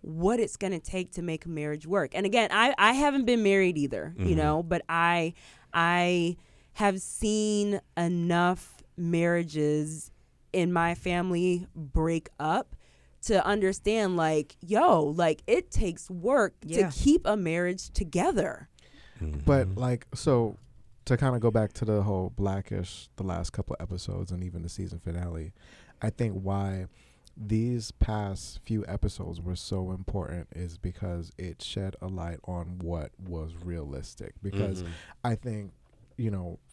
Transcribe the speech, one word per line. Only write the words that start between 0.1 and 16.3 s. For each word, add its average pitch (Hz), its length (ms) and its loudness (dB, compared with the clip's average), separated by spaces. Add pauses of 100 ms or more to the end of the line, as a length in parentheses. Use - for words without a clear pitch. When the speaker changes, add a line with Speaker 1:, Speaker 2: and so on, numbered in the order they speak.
Speaker 1:
it's - 200 -2
gonna 190 200 -2
take 185 340 -6
to 180 100 -8
make 160 240 -6
a - 20 -8
marriage 151 380 -6
work. 170 280 0
And 196 120 0
again, 220 260 4
I, 233 240 4
I 214 160 6
haven't 277 320 2
been 233 180 4
married 196 360 4
either, 135 400 -4
you 95 80 0
Speaker 2:
Mm-hmm. 180 100 4
Speaker 1:
know, 156 260 2
but 170 260 -2
I, 170 440 2 (400)
I 175 640 4 (380)
have 196 260 2
seen 208 800 2 (160)
enough 175 880 2 (160)
marriages 160 1120 0 (400)
in 180 200 2
my 170 220 2
family 180 800 0
break 160 540 -2 (100)
up 165 380 -2 (460)
to 196 240 4
understand, 202 680 2
like, 156 440 2
yo, 208 420 4
like, 156 440 2
it 320 240 2
takes - 400 0
work 202 440 2 (100)